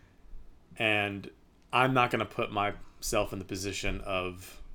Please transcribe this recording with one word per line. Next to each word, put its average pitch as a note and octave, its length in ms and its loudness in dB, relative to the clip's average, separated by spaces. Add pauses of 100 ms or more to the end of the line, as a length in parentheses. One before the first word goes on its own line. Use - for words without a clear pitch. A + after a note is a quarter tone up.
(800)
And G#2 500 2 (440)
I'm C3 220 6
not B2 180 4
gonna A2+ 120 2
put A2+ 280 -4
myself G2+ 800 -2
in G2+ 80 -6
the F#2 40 -8
position F#2+ 580 -4
of F2+ 580 -4 (140)